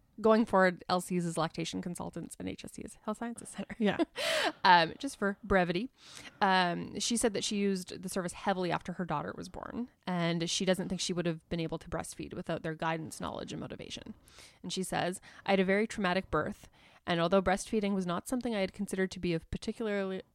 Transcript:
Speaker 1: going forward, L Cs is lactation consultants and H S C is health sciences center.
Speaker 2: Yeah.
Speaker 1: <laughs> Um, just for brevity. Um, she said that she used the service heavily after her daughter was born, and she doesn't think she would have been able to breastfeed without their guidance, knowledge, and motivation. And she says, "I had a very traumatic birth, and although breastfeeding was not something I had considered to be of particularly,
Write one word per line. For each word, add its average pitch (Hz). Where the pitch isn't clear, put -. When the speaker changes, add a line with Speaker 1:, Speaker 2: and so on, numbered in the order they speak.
Speaker 1:
going 220
forward, 185
L 180
Cs 180
is 165
lactation 165
consultants 175
and 190
H -
S -
C -
is -
health 214
sciences 233
center. -
Speaker 2:
Yeah. 208
Speaker 1:
<laughs> 320
Um, 175
just -
for 202
brevity. 190
Um, 185
she 233
said 220
that 196
she -
used 196
the 185
service 180
heavily 185
after 160
her 180
daughter 160
was 170
born, -
and 170
she -
doesn't 185
think 185
she -
would 170
have 165
been 170
able 160
to -
breastfeed 160
without 175
their 160
guidance, 160
knowledge, -
and 156
motivation. -
And 180
she 190
says, 175
"I 185
had 190
a 190
very 202
traumatic 190
birth, -
and 170
although 180
breastfeeding 196
was 190
not 175
something 240
I 208
had 190
considered 190
to -
be 175
of 165
particularly, 202